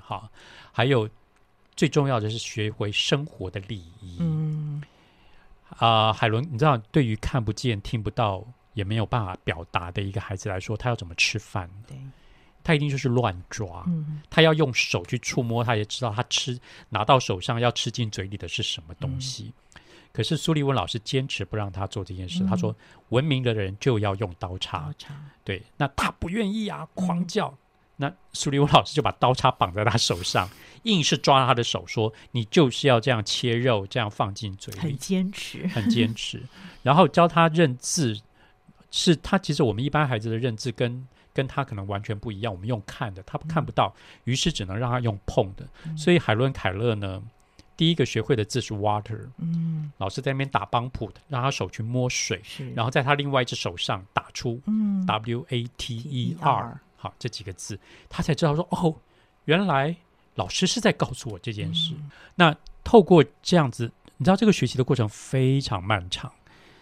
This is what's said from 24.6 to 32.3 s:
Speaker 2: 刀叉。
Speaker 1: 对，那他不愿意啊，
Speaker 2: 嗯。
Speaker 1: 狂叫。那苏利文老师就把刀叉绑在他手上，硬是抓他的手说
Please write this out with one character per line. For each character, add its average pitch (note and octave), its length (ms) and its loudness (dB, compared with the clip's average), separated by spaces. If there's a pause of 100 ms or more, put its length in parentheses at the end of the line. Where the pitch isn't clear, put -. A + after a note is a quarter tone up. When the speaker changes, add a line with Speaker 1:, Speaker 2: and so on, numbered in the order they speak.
Speaker 2:
刀 D3 180 -8
叉。 - 160 -18 (300)
Speaker 1:
对， F#2+ 180 -6 (160)
那 C#3+ 120 0
他 - 220 -2
不 - 180 -8
愿 G3+ 220 -2
意 G#3+ 160 -4
啊， D#3 280 -8
Speaker 2:
嗯。 F#3 100 -2
Speaker 1:
狂 F3 220 -2
叫。 D#3+ 260 -2 (420)
那 C#3 160 -2 (220)
苏 - 160 -4
利 C#3 80 2
文 C#3+ 140 6
老 C#3+ 120 8
师 - 120 -10
就 D3 80 2
把 G2 100 2
刀 B2+ 220 4
叉 B2+ 160 4
绑 F#2+ 200 -2
在 G#2 140 -2
他 A2+ 100 2
手 F2+ 280 0
上， F#2+ 260 0 (340)
硬 G3+ 180 2
是 D3 140 2
抓 C3+ 300 6
他 C3 80 4
的 A#2+ 100 2
手 F#2+ 220 -4
说 A2 260 0 (200)